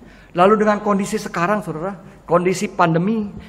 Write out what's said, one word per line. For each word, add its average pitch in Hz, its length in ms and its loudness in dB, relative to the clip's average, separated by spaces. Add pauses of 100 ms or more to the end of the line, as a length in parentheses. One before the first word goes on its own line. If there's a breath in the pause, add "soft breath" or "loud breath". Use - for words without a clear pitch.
(300 loud breath)
Lalu 202 320 4
dengan 208 160 2
kondisi 208 400 -2
sekarang, 190 480 -2
saudara, 170 320 -8 (240 loud breath)
kondisi 180 480 0
pandemi, 180 560 0 (220 loud breath)